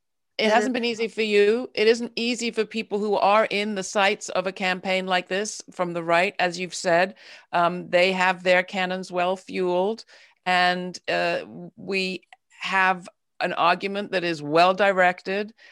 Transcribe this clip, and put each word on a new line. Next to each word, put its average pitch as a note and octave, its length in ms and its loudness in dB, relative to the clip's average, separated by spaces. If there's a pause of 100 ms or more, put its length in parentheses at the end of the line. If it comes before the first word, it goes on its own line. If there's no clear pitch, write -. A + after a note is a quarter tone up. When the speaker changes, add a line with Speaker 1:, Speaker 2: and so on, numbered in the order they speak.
(380)
Speaker 1:
It A3 80 0
Speaker 2:
It G#3 60 4
Speaker 1:
hasn't A#3 200 2
Speaker 2:
is. B3 80 -2
Speaker 1:
been A#3 140 -2
easy A3 160 -4
for - 120 -4
you. G#3+ 520 2
It G#3+ 140 2
isn't A#3 280 2
easy A#3 340 -2
for G#3+ 160 -2
people G#3+ 340 -6
who G3+ 160 -2
are G#3 360 4
in G#3 240 -2
the F#3+ 80 -4
sights G3+ 460 0
of F#3 180 -2
a G3 60 -6
campaign F#3 520 -2
like F3+ 220 0
this G3+ 340 -4 (100)
from F3 220 -4
the E3+ 100 -6
right, E3+ 360 2
as F3 200 -2
you've F3+ 280 -8
said. F3+ 280 2 (360)
Um, F3 380 0
they F3+ 240 4
have F#3 280 0
their F3+ 220 4
cannons F#3 480 -6
well F3+ 240 -2
fueled. F#3 680 -2 (420)
And, F3+ 460 2 (140)
uh, F3 320 0 (360)
we F#3 520 -6 (320)
have F#3 480 0 (320)
an F3+ 140 -2
argument G3 580 -2
that F#3 120 -2
is E3 180 -4
well E3 320 4
directed F#3+ 800 0 (180)